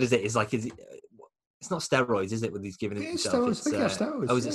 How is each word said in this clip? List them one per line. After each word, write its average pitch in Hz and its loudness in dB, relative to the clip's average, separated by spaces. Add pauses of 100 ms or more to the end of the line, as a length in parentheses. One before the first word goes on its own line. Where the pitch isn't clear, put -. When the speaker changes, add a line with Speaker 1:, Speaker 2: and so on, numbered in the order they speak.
Speaker 1:
is 120 4
it? 117 4
It's 107 -2
like, 107 2
is 113 -2
it, - -8
uh, - -20 (360)
it's - -10
not 175 -2
steroids, 117 2
is 113 0
it? 104 -2
When 98 -8
he's 95 -8
giving 104 -4
Speaker 2:
Yeah, 320 -6
it's 339 -4
Speaker 1:
himself, 247 2
Speaker 2:
steroids. 247 2
Speaker 1:
it's, - -2
Speaker 2:
I - 2
think - 0
Speaker 1:
uh, 247 4
Speaker 2:
it's - 0
steroids, 247 -2
Speaker 1:
oh, 123 4
is 123 2
it - -4